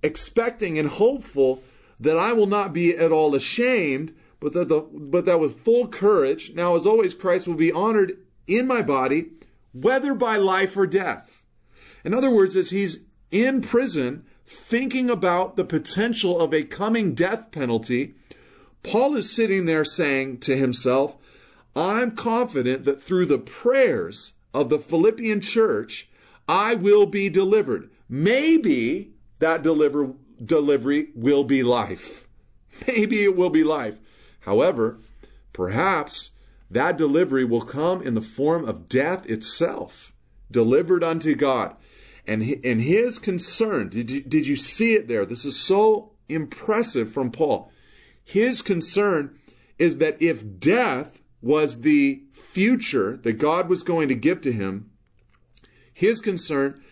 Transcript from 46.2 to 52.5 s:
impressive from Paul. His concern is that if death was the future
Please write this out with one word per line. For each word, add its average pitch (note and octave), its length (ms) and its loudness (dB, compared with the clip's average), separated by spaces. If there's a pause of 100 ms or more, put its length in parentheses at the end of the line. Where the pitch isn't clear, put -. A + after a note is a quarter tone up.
impressive D#3 840 -4
from C3 180 -4
Paul. C#3 400 -2 (540)
His A#3 380 0
concern F3 760 -2 (400)
is D#3 200 2
that D#3 220 0
if G#2+ 400 -2
death D#3+ 600 0 (200)
was C3+ 400 0
the C#3 420 2 (100)
future C#3+ 840 -2